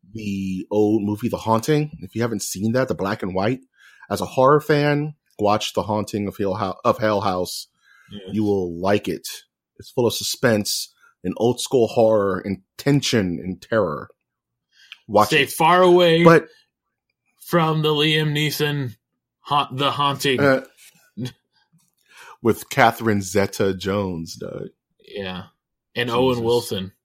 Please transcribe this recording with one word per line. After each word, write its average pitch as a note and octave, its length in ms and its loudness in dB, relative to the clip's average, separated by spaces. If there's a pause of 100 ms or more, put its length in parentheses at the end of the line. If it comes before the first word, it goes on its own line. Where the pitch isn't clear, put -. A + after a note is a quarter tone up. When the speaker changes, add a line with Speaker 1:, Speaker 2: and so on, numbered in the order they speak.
(120)
Speaker 1:
the G2 580 -6
old G#2+ 320 2
movie, G#2 280 -4
The F#2 80 -4
Haunting. D3 640 0
If - 120 -18
you A2 60 -6
haven't A#2 220 -2
seen G#2+ 300 -4
that, B2+ 160 0
the - 60 -4
black F#2+ 280 -4
and F#2 120 -6
white, A2 260 -2 (500)
as G2+ 100 -4
a F#2 60 -4
horror C3+ 340 4
fan, D3 540 0 (240)
watch G#2 340 0
The F#2+ 120 -2
Haunting G#2 440 -4
of F#2+ 80 -10
Hill G2 200 -4
Hou-, G2 180 -4 (100)
of A2+ 140 2
Hell G#2+ 240 0
House. F#2 460 -4 (440)
Speaker 2:
Yes. G#2 100 -16 (100)
Speaker 1:
You G#2+ 120 0
will F#2 340 -2
like G2+ 300 0
it. - 180 -8 (520)
It's - 120 -20
full B2 160 -2
of A2 60 2
suspense - 800 -2 (300)
and F#2 160 -4
old A#2+ 200 0
school A#2+ 300 2
horror G#2+ 500 2
and G2 220 -6 (160)
tension A2+ 680 0
and F2+ 200 -8
terror. G2 480 -2 (1000)
Watch G#2 200 4
Speaker 2:
Stay C#3+ 160 2
Speaker 1:
it. - 80 -6
Speaker 2:
far E3+ 300 4
away F3 400 6
Speaker 1:
But E3 260 8 (1000)
Speaker 2:
from D#3+ 360 0
the D3+ 80 2
Liam D3+ 420 0
Neeson D3 640 -4 (440)
ha-, C#3+ 300 -2
The C3+ 200 -2
Haunting. C#3 500 -2
Speaker 1:
Uh, C3+ 240 4 (1800)
with - 280 0
Catherine A2+ 520 2
Zeta-Jones, F#2+ 1120 -2
Doug. - 320 -12 (380)
Speaker 2:
Yeah. F#2 380 -10 (500)
And A#2+ 140 -4
Speaker 1:
Jesus. A#2+ 100 -2
Speaker 2:
Owen B2 240 2
Wilson. A2+ 500 -2 (120)